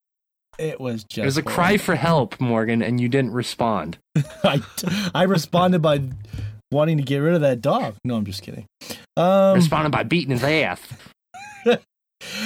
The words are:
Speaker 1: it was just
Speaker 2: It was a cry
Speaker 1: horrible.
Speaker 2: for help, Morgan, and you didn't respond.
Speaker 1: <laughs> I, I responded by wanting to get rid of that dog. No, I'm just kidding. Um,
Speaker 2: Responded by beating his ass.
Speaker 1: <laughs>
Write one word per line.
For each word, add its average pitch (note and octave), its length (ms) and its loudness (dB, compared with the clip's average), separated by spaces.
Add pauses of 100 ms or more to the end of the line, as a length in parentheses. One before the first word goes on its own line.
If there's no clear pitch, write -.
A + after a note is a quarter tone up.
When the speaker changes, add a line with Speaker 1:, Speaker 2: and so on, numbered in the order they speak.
(580)
Speaker 1:
it D#3 220 -6
was A#2 240 -6
just - 160 -10
Speaker 2:
It A#2 60 -2
was C#3 120 0
a D#3+ 60 0
cry - 240 0
Speaker 1:
horrible. G#3 180 2
Speaker 2:
for F3+ 100 0
help, D#3+ 460 0
Morgan, A#2 400 0
and A#2+ 180 0
you A#2+ 100 0
didn't B2+ 220 0
respond. A2 680 -2 (100)
Speaker 1:
<laughs> - 360 -4
I, D3 180 2 (520)
I E3+ 100 2
responded F3+ 580 2
by D3 200 2 (680)
wanting D3+ 260 2
to C#3+ 60 0
get C#3 160 -2
rid E3 160 2
of D#3 60 2
that C3 200 2
dog. E3+ 420 -2
No, B2 120 -4
I'm G#2+ 100 -2
just G2 160 -10
kidding. - 240 -14 (500)
Um, F#3+ 400 4
Speaker 2:
Responded D#3 360 2
by A2+ 120 0
beating C3+ 280 0
his A#2+ 120 0
ass. C#3+ 380 0 (840)
Speaker 1:
<laughs> A#3 120 4 (680)